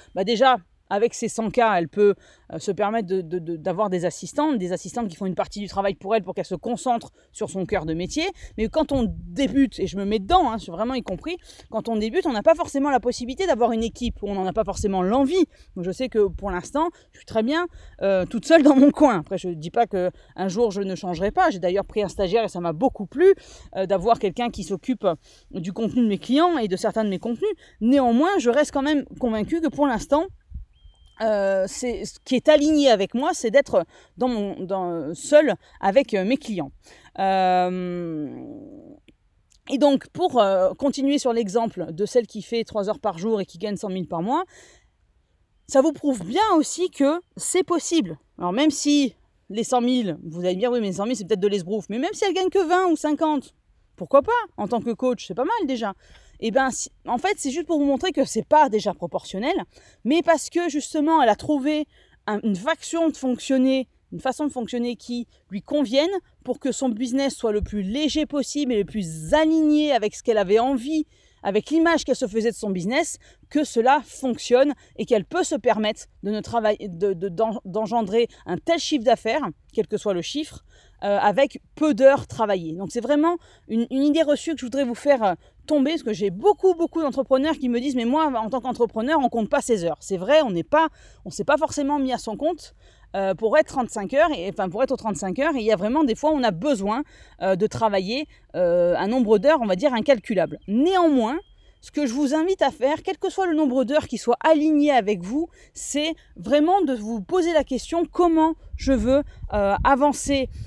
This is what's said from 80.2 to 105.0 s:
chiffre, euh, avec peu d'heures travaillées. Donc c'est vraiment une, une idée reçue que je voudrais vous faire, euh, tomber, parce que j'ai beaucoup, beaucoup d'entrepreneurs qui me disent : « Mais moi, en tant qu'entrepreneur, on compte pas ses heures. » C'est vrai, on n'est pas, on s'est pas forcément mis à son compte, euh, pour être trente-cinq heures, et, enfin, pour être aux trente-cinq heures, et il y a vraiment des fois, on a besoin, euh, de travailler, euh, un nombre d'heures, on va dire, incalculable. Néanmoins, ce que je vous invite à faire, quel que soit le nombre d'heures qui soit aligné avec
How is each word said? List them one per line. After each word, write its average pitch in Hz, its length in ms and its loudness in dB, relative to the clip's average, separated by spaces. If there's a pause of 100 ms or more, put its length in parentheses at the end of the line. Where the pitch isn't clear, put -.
chiffre, - 420 -8 (400)
euh, 202 140 0
avec 208 440 2 (120)
peu 302 220 0
d'heures 269 320 6
travaillées. 190 480 -2
Donc 185 160 -8
c'est 233 100 -6
vraiment 294 360 2 (300)
une, 226 220 -2
une 269 140 -2
idée 302 180 2
reçue 294 320 0
que 269 60 -6
je 262 60 -8
voudrais 262 180 -4
vous 247 100 -2
faire, 262 300 2
euh, 190 100 2 (320)
tomber, 294 260 2
parce 330 120 -4
que 220 100 -4
j'ai 196 160 -2
beaucoup, 339 460 2
beaucoup 330 260 -2
d'entrepreneurs 269 540 0
qui 285 140 -4
me 240 100 0
disent : « 262 220 -2
Mais 226 40 -2
moi, 294 300 2
en 220 140 -4
tant 247 120 -2
qu'entrepreneur, 240 580 0
on 254 100 2
compte 226 200 -2
pas 285 120 2
ses 208 220 0
heures. » 165 160 -2
C'est - 180 -4
vrai, 240 260 4
on 240 80 -2
n'est 170 120 -2
pas, 311 260 2 (360)
on 175 60 -10
s'est 196 140 -6
pas 285 120 4
forcément 294 400 -2
mis 262 160 0
à 240 60 -4
son 220 180 -8
compte, 311 380 -4 (400)
euh, 196 180 0
pour 220 240 2
être 311 100 4
trente-cinq 220 460 -6
heures, 311 180 4
et, 190 180 -4
enfin, 190 200 -4
pour 208 140 -2
être 269 80 -2
aux 247 60 0
trente-cinq 196 420 -6
heures, 294 160 2
et 262 40 -2
il 220 60 -4
y 220 60 4
a 214 40 6
vraiment 226 280 0
des 226 120 2
fois, 311 180 0
on 277 100 0
a 233 80 2
besoin, 208 520 -2 (380)
euh, 190 140 2
de 185 120 0
travailler, 214 600 -2 (280)
euh, 175 420 2
un 170 100 0
nombre 220 300 4
d'heures, 285 240 4
on 226 60 -2
va 190 80 2
dire, 254 180 0
incalculable. 208 720 0
Néanmoins, 285 720 2 (440)
ce - 60 -20
que 294 160 -2
je 220 80 -4
vous 277 220 0
invite 349 260 0
à 285 80 4
faire, 277 320 -2
quel 381 160 -4
que 370 140 -4
soit 381 160 -2
le 330 80 0
nombre 269 300 2
d'heures 294 220 0
qui 233 120 -8
soit - 240 0
aligné 302 480 4
avec 208 320 2